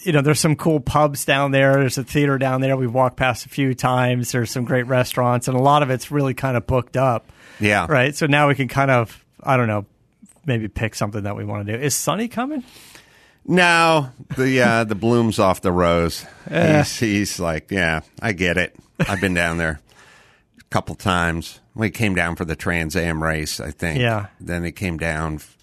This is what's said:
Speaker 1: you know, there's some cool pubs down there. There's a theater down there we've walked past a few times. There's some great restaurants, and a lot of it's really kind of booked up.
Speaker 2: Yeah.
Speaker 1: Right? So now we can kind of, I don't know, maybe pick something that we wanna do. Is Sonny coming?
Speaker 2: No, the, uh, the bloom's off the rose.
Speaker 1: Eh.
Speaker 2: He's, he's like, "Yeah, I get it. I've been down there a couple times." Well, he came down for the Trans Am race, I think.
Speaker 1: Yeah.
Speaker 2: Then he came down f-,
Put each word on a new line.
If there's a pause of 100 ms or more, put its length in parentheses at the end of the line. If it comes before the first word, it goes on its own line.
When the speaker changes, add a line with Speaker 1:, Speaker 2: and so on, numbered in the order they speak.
Speaker 1:
you
know,
there's
some
cool
pubs
down
there.
There's
a
theater
down
there
we've
walked
past
a
few
times.
There's
some
great
restaurants,
and
a
lot
of
it's
really
kind
of
booked
up. (300)
Speaker 2:
Yeah.
Speaker 1:
Right?
So
now
we
can
kind
of, (200)
I
don't
know, (580)
maybe
pick
something
that
we
wanna
do.
Is
Sonny
coming? (800)
Speaker 2:
No, (260)
the,
uh,
the
bloom's
off
the
rose. (240)
Speaker 1:
Eh.
Speaker 2:
He's,
he's
like,
"Yeah, (200)
I
get
it. (240)
I've
been
down
there (800)
a
couple
times." (160)
Well,
he
came
down
for
the
Trans
Am
race,
I
think.
Speaker 1:
Yeah. (140)
Speaker 2:
Then
he
came
down
f-,